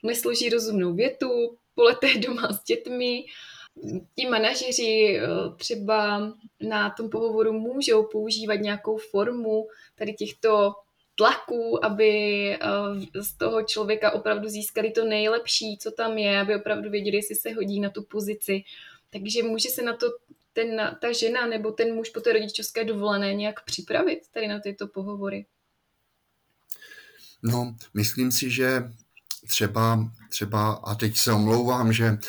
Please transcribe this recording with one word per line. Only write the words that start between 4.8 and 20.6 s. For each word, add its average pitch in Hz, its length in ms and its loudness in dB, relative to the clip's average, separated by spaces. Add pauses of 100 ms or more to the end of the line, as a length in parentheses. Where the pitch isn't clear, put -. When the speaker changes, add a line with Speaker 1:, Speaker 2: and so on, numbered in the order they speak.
Speaker 1:
eh, - 40 0 (300)
třeba 208 760 -2 (360)
na 208 220 0
tom 226 200 -8
pohovoru 220 420 2
můžou 226 500 2
používat 214 520 -2
nějakou 208 420 -2
formu 220 720 0 (280)
tady 214 180 -6
těchto 208 600 2 (420)
tlaků, 233 680 2
aby, 214 260 4 (440)
eh, 202 680 -4
z 208 100 -8
toho 226 300 0
člověka 214 500 0
opravdu 214 360 -2
získali 214 420 -4
to 226 140 2
nejlepší, 214 720 0
co 220 120 -8
tam 220 280 -2
je, 202 220 2
aby 202 160 0
opravdu 208 340 -4
věděli, 202 260 0
jestli 208 180 -2
se 226 180 -6
hodí 202 280 -2
na 202 100 -2
tu 208 120 -10
pozici. 208 600 -4 (480)
Takže 208 320 -2
může 226 260 0
se 247 140 -4
na 240 140 -2
to 240 100 0 (460)
ten, 226 480 -2